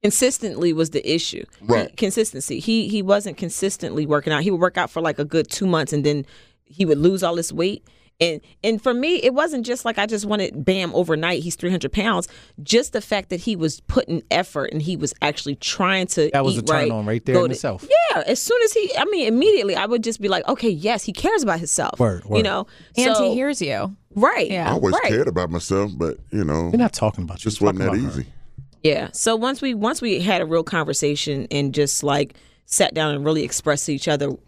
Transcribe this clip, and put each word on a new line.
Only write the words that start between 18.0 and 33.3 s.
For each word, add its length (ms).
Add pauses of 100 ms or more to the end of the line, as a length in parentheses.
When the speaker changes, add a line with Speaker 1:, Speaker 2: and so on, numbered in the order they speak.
Speaker 1:
Yeah, 160
as 120
soon 240
as 100
he, 240
I 80
mean, 220
immediately 480
I 120
would 160
just 180
be 60
like, 200
"Okay, 220
yes, 340
he 100
cares 280
about 160
himself." 420
Speaker 3:
Word, 260
Speaker 1:
You 40
Speaker 3:
word. 140
Speaker 1:
know? 240 (280)
Speaker 4:
And 200
Speaker 1:
So 140
Speaker 4:
he 60
hears 240
you. 360 (180)
Speaker 1:
Right. 380
Speaker 4:
Yeah. 180
Speaker 2:
I 40
always 200
Speaker 1:
Right. 180
Speaker 2:
cared 160
about 220
myself, 460
but, 220 (140)
you 120
know, 280
Speaker 3:
We're 60
not 160
talking 300
about 200
you. 60
Speaker 2:
just 100
Speaker 3:
We're 120
Speaker 2:
wasn't 140
Speaker 3:
talking 180
Speaker 2:
that 40
Speaker 3:
about 80
her. 60
Speaker 2:
easy. 80 (540)
Speaker 1:
Yeah. 300
So 220
once 280
we, 100
once 260
we 220
had 200
a 40
real 180
conversation 840
and 240
just, 300
like, 320 (300)
sat 280
down 200
and 120
really 180